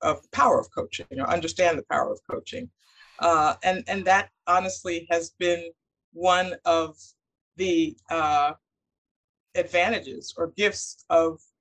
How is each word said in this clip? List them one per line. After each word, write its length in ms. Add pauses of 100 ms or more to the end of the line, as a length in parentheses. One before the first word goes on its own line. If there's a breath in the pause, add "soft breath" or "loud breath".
of 200
the 60
power 320
of 120
coaching, 340 (120)
or 100
understand 480
the 140
power 220
of 80 (100)
coaching. 400 (480 soft breath)
Uh, 360 (100)
and, 240
and 160
that 240 (180)
honestly 640
has 200 (100)
been 240 (480)
one 420 (100)
of 320 (600)
the, 400 (140)
uh, 420 (1040)
advantages 800
or 200
gifts 540
of 300 (200)